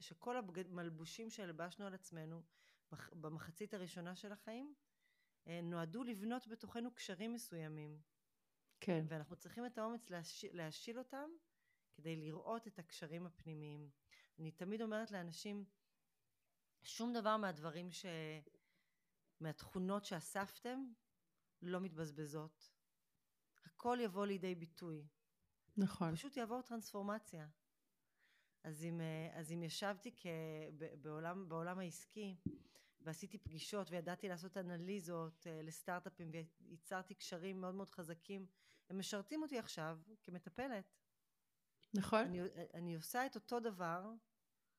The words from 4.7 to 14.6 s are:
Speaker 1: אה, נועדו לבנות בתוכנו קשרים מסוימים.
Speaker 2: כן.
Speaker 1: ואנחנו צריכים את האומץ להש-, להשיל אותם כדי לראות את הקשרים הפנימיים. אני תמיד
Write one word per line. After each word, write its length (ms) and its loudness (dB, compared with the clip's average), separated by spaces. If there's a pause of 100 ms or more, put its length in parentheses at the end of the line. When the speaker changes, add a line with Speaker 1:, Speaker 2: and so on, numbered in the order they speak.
Speaker 1:
אה, 160 -2
נועדו 400 2
לבנות 460 2
בתוכנו 460 -2
קשרים 380 -2
מסוימים. 680 -4 (800)
Speaker 2:
כן. 280 8
Speaker 1:
ואנחנו 280 -2
צריכים 300 -4
את 120 -4
האומץ 320 0
להש-, 420 -4
להשיל 460 -2
אותם 320 -4 (640)
כדי 220 0
לראות 500 0
את 120 -10
הקשרים 480 -4
הפנימיים. 640 -6 (480)
אני 120 -2
תמיד 320 0